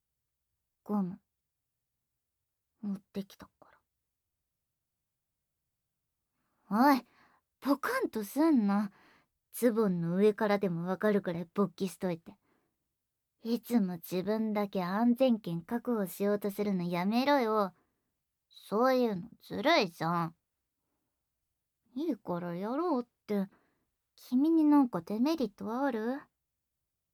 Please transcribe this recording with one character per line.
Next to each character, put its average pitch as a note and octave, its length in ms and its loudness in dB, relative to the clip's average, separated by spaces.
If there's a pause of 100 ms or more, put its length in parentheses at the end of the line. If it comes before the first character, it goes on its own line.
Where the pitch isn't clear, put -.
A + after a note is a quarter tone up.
(840)
ゴ G#3 180 -4
ム。 F#3 180 -6 (1600)
持 G3+ 120 -8
っ F#3+ 80 -10 (100)
て G3 120 -10
き - 140 -18
た - 100 -20
か - 40 -20 (3250)
ら。 B3+ 240 4
お - 0 -
い、 B3 120 0 (540)
ポ C4+ 180 0
カ B4+ 220 -2
ン A4+ 100 -2
と G#3+ 140 -6
す D4 260 0
ん A#3 180 4
な。 G3+ 240 0 (640)
ズ A#3 200 2
ボ G#3+ 160 2
ン F3 100 0
の E3+ 160 -2
上 G#3 180 4
か G#3+ 140 -2
ら G3+ 120 2
で G3+ 100 0
も E3+ 180 -4
わ F#3 100 -2
か G#3+ 140 2
る G3+ 100 2
く F#3 120 -4
ら E3+ 80 -6
い F3 120 -10
勃 G3 220 -2
起 F#3+ 140 -6
し - 80 -14
と F#3+ 120 -4
い E3+ 80 -4
て。 - 160 -20 (1080)
い A#3 160 -2
つ A#3+ 220 0
も F3+ 140 -2
自 F3 280 -6
分 A3 300 -2
だ G#3 160 -2
け G3 120 -4
安 G#3+ 340 2
全 A#3+ 240 2
圏 E3+ 220 -6
確 A#3+ 320 -6
保 G#3 140 -2
し F3 160 -6
よ G3+ 120 0
う G3+ 40 -4
と G#3 120 -4
す G#3 120 -6
る G3+ 100 -2
の F3+ 100 -2
や F3 220 -2
め A#3 200 0
ろ C#4+ 160 4
よ。 G#3+ 320 0 (720)
そ - 380 -4
う C4 100 4
い B3+ 120 2
う G3+ 100 -2
の F3 120 -10 (140)
ず F#3 180 -10
る D4+ 200 4
い F3 100 -2
じ - 140 -6
ゃ E3 40 0 (180)
ん。 D#3+ 80 -12 (1600)
い D4+ 180 -4
い A3 40 -2
か F3 240 -8
ら F3 160 -8
や G3 140 -6
ろ D4 300 -2
う A#3+ 40 -6
っ - 20 -8 (220)
て。 G3 220 -2 (640)
君 C4+ 340 0
に D#4+ 140 4
な D4 140 8
ん C4+ 100 6
か F3 140 -6
デ G3+ 180 -6
メ D4+ 160 2
リ C4+ 120 0
ッ - 20 -4
ト A3 340 -6
あ C#4 80 0
る？ A#3+ 300 -4 (920)